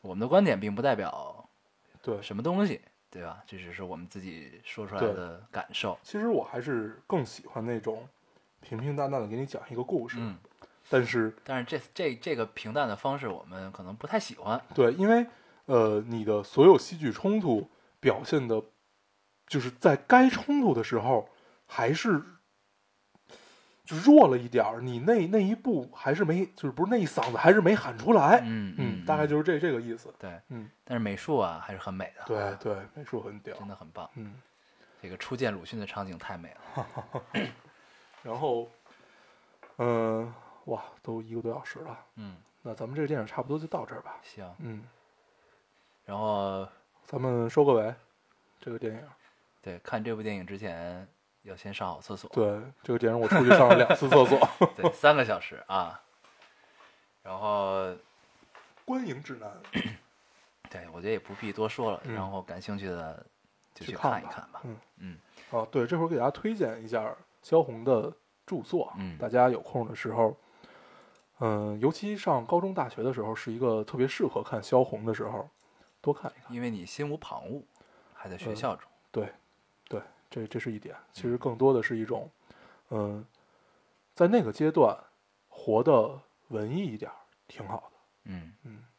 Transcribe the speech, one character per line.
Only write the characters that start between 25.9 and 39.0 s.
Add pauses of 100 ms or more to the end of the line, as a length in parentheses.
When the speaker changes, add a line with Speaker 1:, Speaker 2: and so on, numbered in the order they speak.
Speaker 2:
还
是
没， (100)
就
是
不
是
那
一
嗓
子
还
是
没
喊
出
来。
Speaker 1:
嗯，
Speaker 2:
嗯，
Speaker 1:
嗯，
Speaker 2:
大
概
就
是
这，
Speaker 1:
嗯。
Speaker 2:
这
个
意
思。
Speaker 1:
对。 (100)
Speaker 2:
嗯。 (140)
Speaker 1:
但
是
美
术
啊，
还
是
很
美
的。
Speaker 2:
对，
对， (140)
美
术
很
屌。
Speaker 1:
真
的
很
棒。
Speaker 2:
嗯。 (640)
Speaker 1:
这
个
初
见
鲁
迅
的
场
景
太
美 (240)
了。 (460)
Speaker 2:
<laughs> (720)
然
后， (1080)